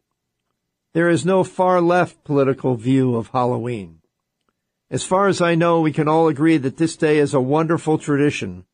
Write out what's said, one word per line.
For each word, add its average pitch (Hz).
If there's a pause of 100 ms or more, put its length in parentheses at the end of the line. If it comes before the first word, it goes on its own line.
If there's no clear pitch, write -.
(920)
There 170
is 160
no 185
far-left 180
political 135
view 127
of 113
Halloween. 120 (920)
As 139
far 196
as 175
I 170
know, 170
we 156
can 151
all 160
agree 160
that 131
this 160
day 156
is 143
a 143
wonderful 156
tradition 139